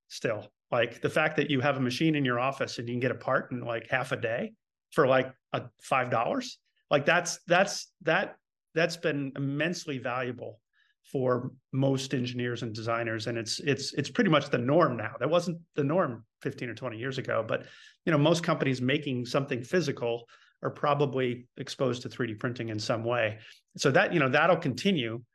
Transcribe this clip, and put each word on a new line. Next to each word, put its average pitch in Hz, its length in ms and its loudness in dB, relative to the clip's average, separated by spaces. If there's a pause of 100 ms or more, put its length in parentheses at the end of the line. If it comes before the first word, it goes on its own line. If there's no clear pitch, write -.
still. 107 340 -4 (300)
Like, 120 300 0
the - 80 0
fact 156 280 2
that 147 140 2
you 135 100 2
have 139 160 2
a 131 40 0
machine 151 340 2
in 143 100 2
your 123 140 0
office 131 400 -2
and 120 80 -8
you 120 60 -4
can 123 60 -2
get 123 120 0
a 113 40 -4 (140)
part 131 220 0
in, 120 100 -6
like, 120 280 -6
half 127 220 -2
a 120 60 -2
day 117 360 -4 (380)
for, 147 160 4
like, 131 240 4 (220)
a 123 100 -2 (180)
five 127 280 0
dollars, 131 480 -2 (320)
like, 147 160 4
that's, 170 420 2
that's, 185 440 2 (100)
that, 170 340 0 (380)
that's 165 240 2
been 143 380 -2
immensely 143 640 -2
valuable 123 600 -6 (520)
for 127 400 0 (200)
most 135 440 0
engineers 123 480 -4
and 113 100 -6
designers. 113 540 -4
And 117 100 -4
it's, 113 220 -6
it's, - 340 -2
it's 143 160 -2
pretty 202 220 2
much 143 180 4
the 143 80 2
norm 135 400 4
now. 110 220 -6
That 127 100 0
wasn't 170 300 0 (160)
the 151 80 0
norm 139 420 0 (160)
fifteen 127 280 -6
or 110 60 -8
twenty 117 220 -8
years 131 220 -6
ago, 113 280 -2
but, 127 200 -4 (380)
you 175 60 2
know, 151 60 6
most 165 260 6
companies 143 380 0
making 127 460 -2
something 135 360 -2
physical 123 640 -2 (360)
are 135 80 -4
probably 131 760 0 (100)
exposed 135 440 -4
to 120 80 -10
three 120 180 -4
D 110 60 -6
printing 117 360 -6
in 107 100 -4
some 113 240 -2
way. 113 340 0 (400)
So 143 140 2
that, 185 220 4
you 170 60 4
know, 131 100 4
that'll 160 280 6
continue. 127 640 0 (140)